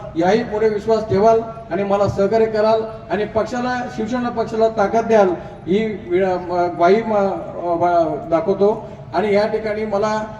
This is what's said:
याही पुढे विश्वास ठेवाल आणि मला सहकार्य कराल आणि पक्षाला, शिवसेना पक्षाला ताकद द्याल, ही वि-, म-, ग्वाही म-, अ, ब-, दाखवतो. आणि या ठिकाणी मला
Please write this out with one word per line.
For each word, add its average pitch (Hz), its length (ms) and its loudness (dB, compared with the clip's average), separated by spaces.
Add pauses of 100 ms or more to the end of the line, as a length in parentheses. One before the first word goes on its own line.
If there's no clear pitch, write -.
(160)
याही 190 280 2
पुढे 214 240 0
विश्वास 214 420 0
ठेवाल 220 300 4 (300)
आणि 190 140 -2
मला 196 240 2
सहकार्य 214 380 2
कराल 220 360 2 (280)
आणि 208 140 -2
पक्षाला, 247 580 -4 (140)
शिवसेना 240 320 -4
पक्षाला 220 400 0
ताकद 220 380 0
द्याल, 208 220 6 (380)
ही 208 320 0 (100)
वि-, 180 160 2
म-, 175 520 0
ग्वाही 190 260 4
म-, 214 140 -2
अ, 185 580 -2
ब-, 165 560 0
दाखवतो. 196 580 0 (260)
आणि 196 200 0
या 208 120 2
ठिकाणी 214 380 -4
मला 214 380 -2 (180)